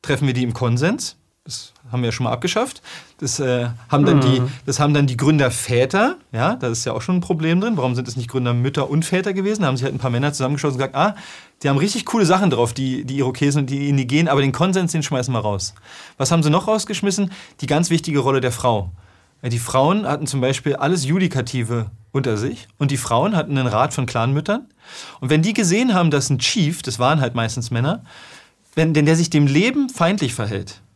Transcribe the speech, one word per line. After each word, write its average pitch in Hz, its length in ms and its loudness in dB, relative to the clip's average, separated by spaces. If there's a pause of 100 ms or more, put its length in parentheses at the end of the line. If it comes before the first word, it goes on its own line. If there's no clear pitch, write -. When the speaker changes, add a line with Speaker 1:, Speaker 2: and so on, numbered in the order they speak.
Speaker 1:
treffen 139 260 0
wir 127 60 0
die 123 100 0
im 120 100 -2
Konsens. 123 640 -2 (260)
Das - 300 -14 (180)
haben 123 120 -2
wir 117 40 0
ja 113 40 0
schon 120 140 -4
mal 110 60 0
abgeschafft. 180 500 -2 (380)
Das, 135 200 -6
äh, 123 300 0 (200)
haben 143 160 4
dann 165 120 6
Speaker 2:
Mhm. 135 40 6
Speaker 1:
die, 131 200 4 (240)
das 139 140 -4
haben 151 140 4
dann 143 140 4
die 123 100 -2
Gründerväter, 135 1000 2 (160)
ja, 139 240 0
da 131 120 -4
ist 113 180 -4
ja 120 80 -4
auch 127 80 -4
schon 180 160 0
ein 175 40 2
Problem 165 380 0
drin. 220 160 0
Warum 127 200 0
sind 127 120 -4
es 117 80 -10
nicht 120 140 -6
Gründermütter 127 600 0
und 151 140 0
Väter 185 300 -2
gewesen? 202 280 -2
Da 156 60 2
haben 131 100 2
sich 120 60 -4
halt 135 120 -2
ein 127 40 -6
paar 127 120 -2
Männer 135 200 0
zusammengeschlossen 139 480 -2
und 131 120 -2
gesagt, - 40 -10
ah, 196 200 2 (460)
die 143 80 0
haben 139 80 2
richtig 202 280 -2
coole 220 200 2
Sachen 185 240 4
drauf, 117 240 2
die, 135 300 -4
die 135 140 -6
Irokesen 139 440 0
und 131 80 -4
die 139 200 -2
Indigenen, 139 400 2
aber 139 120 4
den 139 100 2
Konsens, 180 400 0
den 160 120 -2
schmeißen 127 300 -2
wir 117 60 0
raus. 101 340 -4 (440)
Was 135 140 0
haben 165 120 4
sie 151 60 2
noch 180 180 2
rausgeschmissen? 202 640 -2 (300)
Die 135 60 -6
ganz 156 220 2
wichtige 160 300 0
Rolle 131 220 2
der 127 100 0
Frau. 110 400 0 (500)
Ja, 127 80 -4
die 117 100 -2
Frauen 160 480 2
hatten 147 200 -2
zum 135 140 -2
Beispiel 135 340 0
alles 160 300 0
Judikative 123 840 -2 (240)
unter 123 260 0
sich 131 300 -6 (100)
und 143 140 0
die 135 60 -2
Frauen 151 380 0
hatten 147 220 0
einen 127 100 0
Rat 113 260 0
von 131 120 -2
Clanmüttern. 143 640 -2 (520)
Und 127 100 -6
wenn 156 120 4
die 208 120 0
gesehen 214 400 2
haben, 175 180 4
dass 139 180 0
ein 131 100 0
Chief, 160 440 0
das 120 160 -6
waren 143 220 4
halt 120 140 -2
meistens 120 360 -4
Männer, 131 320 -2 (720)
wenn, 160 180 2
wenn 147 140 4
der 160 80 6
sich 170 160 0
dem 147 160 4
Leben 247 420 2
feindlich 175 460 0
verhält 104 460 -6 (140)